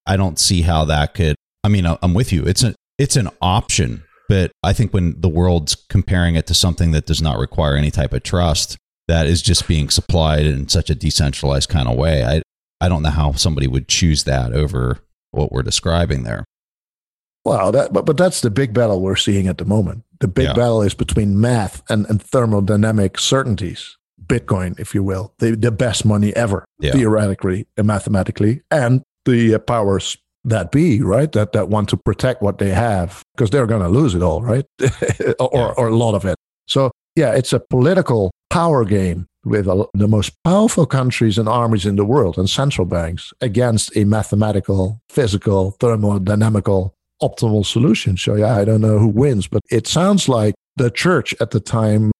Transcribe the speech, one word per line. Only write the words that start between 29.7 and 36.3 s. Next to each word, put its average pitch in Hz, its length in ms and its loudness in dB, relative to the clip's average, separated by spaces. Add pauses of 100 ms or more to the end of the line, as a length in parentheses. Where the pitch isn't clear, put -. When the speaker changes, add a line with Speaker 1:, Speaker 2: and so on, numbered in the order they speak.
Speaker 2:
that 107 260 -2
be, 143 320 2
right, 127 300 0
that, 107 180 0
that 101 180 -2
want 104 200 0
to 104 80 0
protect 123 440 -2
what 98 160 -2
they 101 120 -2
have, 95 520 -2 (160)
'cause 107 140 0
they're 131 160 2
gonna 101 220 0
lose 120 260 2
it 85 80 0
all, 82 180 0
right? 120 240 -2 (140)
<laughs> - 0 - (600)
Or, 127 140 0
Speaker 1:
Yeah. 120 240 0
Speaker 2:
or 123 120 2
a 110 60 2
lot 113 200 2
of 92 100 -4
it. 90 120 -2 (300)